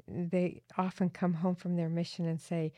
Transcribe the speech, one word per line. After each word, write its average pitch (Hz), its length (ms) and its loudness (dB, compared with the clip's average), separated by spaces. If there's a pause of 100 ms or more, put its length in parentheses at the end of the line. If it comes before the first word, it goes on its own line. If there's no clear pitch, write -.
they 180 540 0 (140)
often 185 340 2
come 180 240 2
home 180 200 2
from 175 220 -2
their 165 140 2
mission 170 360 -2
and 160 140 0
say, 160 380 -2